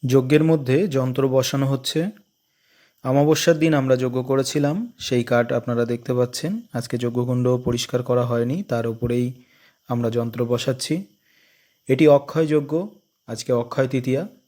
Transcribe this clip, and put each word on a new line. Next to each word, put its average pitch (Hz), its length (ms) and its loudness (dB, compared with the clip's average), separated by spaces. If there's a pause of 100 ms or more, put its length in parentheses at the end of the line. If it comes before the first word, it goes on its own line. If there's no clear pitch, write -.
যজ্ঞের 135 360 4
মধ্যে 156 440 2
যন্ত্র 135 400 0
বসানো 131 400 0
হচ্ছে। 139 420 -2 (920)
অমাবস্যার 147 560 4
দিন 160 140 2
আমরা 131 220 4
যজ্ঞ 127 280 -2
করেছিলাম, 143 760 0
সেই 123 240 -2
কাঠ 120 280 0
আপনারা 120 340 -2
দেখতে 120 280 -4
পাচ্ছেন। 123 480 -2 (120)
আজকে 120 240 -6
যজ্ঞকুণ্ড 123 600 0
পরিষ্কার 123 460 -4
করা 123 220 0
হয়নি, 120 380 -2
তার 117 240 -4
উপরেই 123 560 -4 (440)
আমরা 120 220 -2
যন্ত্র 117 360 -4
বসাচ্ছি। 127 600 -2 (840)
এটি 135 200 4
অক্ষয় 147 400 4
যজ্ঞ, 151 400 -2 (400)
আজকে 117 260 -4
অক্ষয় 120 340 0
তৃতীয়া। 131 400 -2 (200)